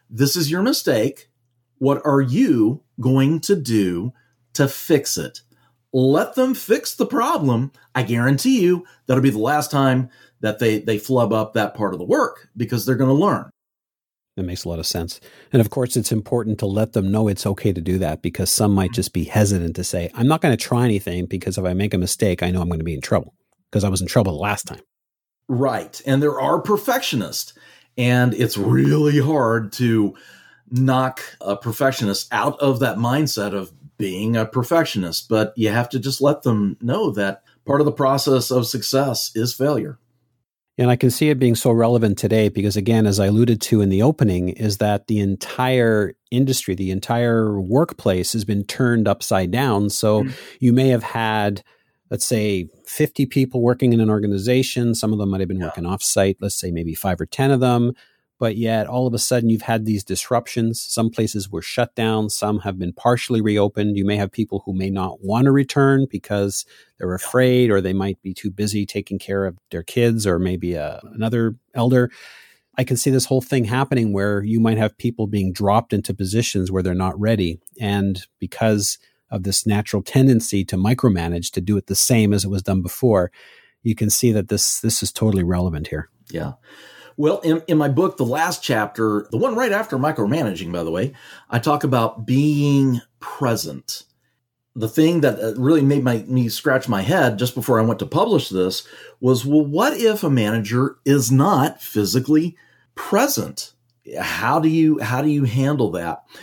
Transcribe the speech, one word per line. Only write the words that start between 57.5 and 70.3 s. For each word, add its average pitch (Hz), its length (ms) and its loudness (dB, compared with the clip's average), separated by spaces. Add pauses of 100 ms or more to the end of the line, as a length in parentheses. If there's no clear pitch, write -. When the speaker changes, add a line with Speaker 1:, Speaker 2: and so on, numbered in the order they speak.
Speaker 2:
of 135 80 4
them. 123 360 0 (460)
But 113 160 -2
yet 113 300 -2
all 127 220 -2
of 117 60 -2
a 117 40 -4
sudden 117 320 0
you've 110 120 0
had 110 220 -2
these 107 200 -2
disruptions. 117 760 -2
Some 113 300 -2
places 107 400 -4
were 85 100 -6
shut - 360 -4
down. 110 340 0
Some 104 300 -2
have 95 180 -6
been 87 140 -4
partially 120 480 0
reopened. 104 560 0
You 98 80 0
may 101 100 0
have 101 160 -2
people 101 340 -4
who 98 80 -8
may 95 180 -2
not 95 340 -6
want 113 220 2
to 139 40 6
return 135 580 4
because 101 560 -4 (340)
they're 90 100 -6
Speaker 1:
Yeah. 90 80 -2
Speaker 2:
afraid, 127 560 4
or 98 80 4
they 92 120 -2
might 98 300 -2
be 95 100 -8
too 95 200 -8
busy 104 340 -4
taking 98 320 -6
care 98 260 -4
of 90 120 -6 (160)
their 85 100 -6
kids 117 420 0
or 87 140 2